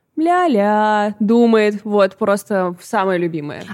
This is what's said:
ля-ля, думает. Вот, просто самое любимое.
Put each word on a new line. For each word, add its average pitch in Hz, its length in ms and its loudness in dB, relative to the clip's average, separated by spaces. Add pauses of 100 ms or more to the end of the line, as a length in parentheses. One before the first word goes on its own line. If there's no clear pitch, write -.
(180)
ля-ля, 214 1040 0
думает. 220 640 2
Вот, 202 320 0
просто 190 640 -2
самое 190 360 -2
любимое. 160 460 -6 (100)